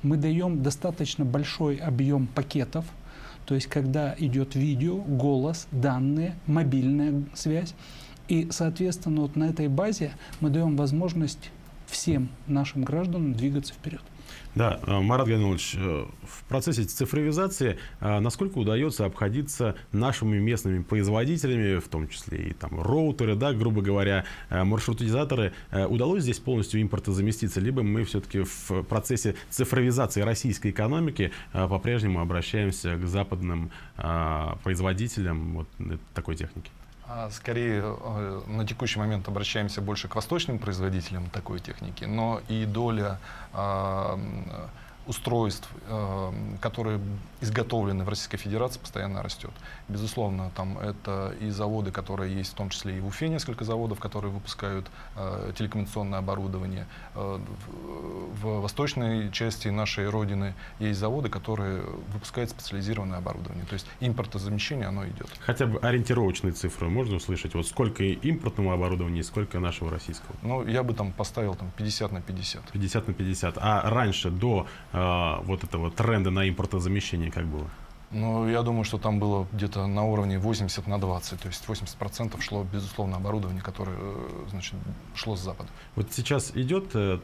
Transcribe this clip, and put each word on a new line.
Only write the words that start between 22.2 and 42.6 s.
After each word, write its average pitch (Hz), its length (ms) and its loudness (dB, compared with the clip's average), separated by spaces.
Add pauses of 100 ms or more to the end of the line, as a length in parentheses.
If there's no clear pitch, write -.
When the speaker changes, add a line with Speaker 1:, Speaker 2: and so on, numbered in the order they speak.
Speaker 2:
и 80 40 -2
там - 280 -4
роутеры, 131 560 4
да, 139 160 2
грубо 110 300 4
говоря, 98 420 4 (260)
э, 92 140 4
маршрутизаторы, 110 880 2 (180)
э, 95 160 2
удалось 147 360 4
здесь 123 160 0
полностью 110 420 2
импортозаместиться, 101 800 2
либо 127 220 2
мы 107 220 4
все-таки 98 400 0
в - 400 -2
процессе 110 500 2 (160)
цифровизации 123 720 2
российской 110 480 2
экономики, 123 640 2 (200)
э, 92 160 4
по-прежнему 98 520 2
обращаемся 87 760 2
к 87 100 0
западным, 90 640 0 (280)
э, 80 640 0
производителям 92 920 0
вот, 80 140 -4 (120)
э, 85 180 -4 (160)
такой - 220 -4
техники? 85 340 -8 (360)
Speaker 3:
А, 117 240 -6
скорее, 113 520 0
э, 104 640 -2
на 107 180 0
текущий - 320 -2
момент 107 300 2
обращаемся 101 540 0
больше 101 260 -2
к - 60 -8
восточным 139 440 0
производителям 92 720 -2
такой 90 300 -6
техники, - 460 -8
но 113 420 0
и 110 160 0